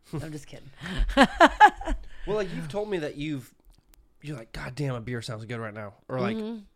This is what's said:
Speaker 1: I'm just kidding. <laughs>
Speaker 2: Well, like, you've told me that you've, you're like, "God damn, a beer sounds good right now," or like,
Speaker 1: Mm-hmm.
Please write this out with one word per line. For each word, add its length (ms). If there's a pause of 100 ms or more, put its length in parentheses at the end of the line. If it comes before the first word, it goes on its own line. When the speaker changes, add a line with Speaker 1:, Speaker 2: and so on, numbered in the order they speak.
(120)
Speaker 1:
I'm 200
just 140
kidding. 240 (460)
<laughs> 120 (960)
Speaker 2:
Well, 120
like, 180
you've 140
told 180
me 120
that 180
you've, 340 (680)
you're 160
like, 140
"God 220
damn, 200
a 80
beer 180
sounds 240
good 140
right 160
now," 180 (160)
or 120
like, 180
Speaker 1:
Mm-hmm. 220 (160)